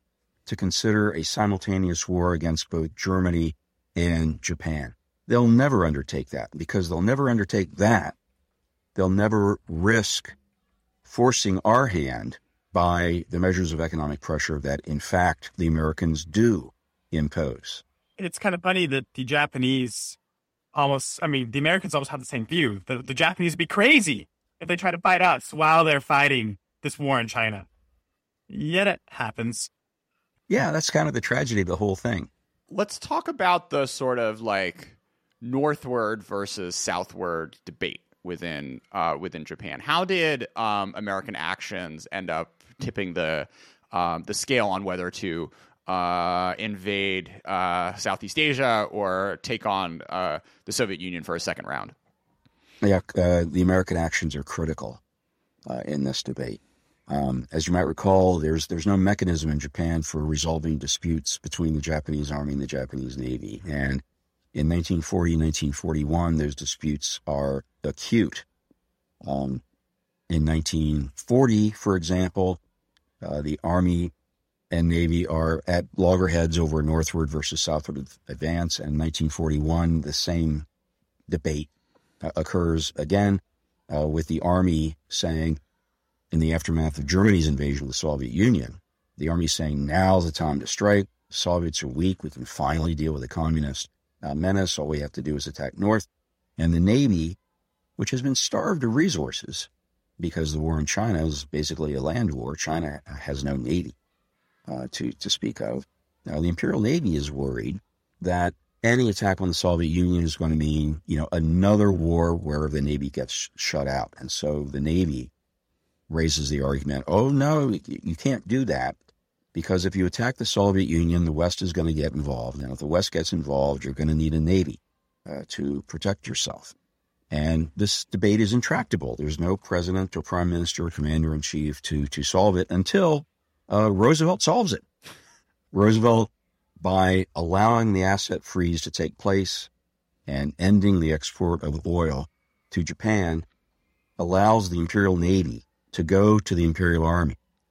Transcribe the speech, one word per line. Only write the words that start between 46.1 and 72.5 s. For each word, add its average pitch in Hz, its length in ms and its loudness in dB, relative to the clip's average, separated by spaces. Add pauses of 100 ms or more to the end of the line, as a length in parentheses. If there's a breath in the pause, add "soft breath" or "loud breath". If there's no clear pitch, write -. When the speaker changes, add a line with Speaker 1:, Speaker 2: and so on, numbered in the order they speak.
Speaker 3:
invade, 98 720 -4 (140)
uh, 90 500 -2
Southeast 104 440 -4
Asia 131 520 2
or 95 520 -2
take - 220 -6
on, 95 440 -2
uh, 87 320 -4 (240 soft breath)
the - 80 -8
Soviet 95 280 -2
Union 87 220 -8
for 85 140 -6
a 85 40 -4
second - 260 -6
round? 60 280 -8 (880 soft breath)
Speaker 1:
Yeah, 98 180 4 (160)
uh, 87 300 4
the 82 160 0
American 92 340 4
actions 80 380 -2
are 71 80 -6
critical, 76 580 -6 (680)
uh, 62 160 -8
in 71 180 -4
this 67 220 -4
debate. 58 360 -8 (480)
Um, 65 440 -2
as 80 160 -2
you 87 40 2
might 90 100 4
recall, 92 580 4
there's, 78 260 0
there's 82 200 -4
no 101 100 4
mechanism 92 520 2
in 76 120 0
Japan 82 420 -4
for 78 220 -4
resolving 80 520 -2
disputes 80 640 -4
between 80 360 -2
the 76 60 -2
Japanese 76 520 -4
Army 73 220 -4
and 69 60 -4
the 67 60 -4
Japanese 65 500 -8
Navy. 64 480 -8
And 69 380 -4 (500)
in 76 160 0
nineteen 85 340 0
forty, 85 340 0
nineteen 78 340 0
forty-one, 80 680 -2
those 71 180 -2
disputes - 720 -6
are 69 380 -2 (200)
acute. 85 600 -2 (800)
Um, 67 380 -4 (640)
in 80 160 2
nineteen 76 720 0
forty, 113 560 4
for 104 240 -2
example, 92 680 0 (600)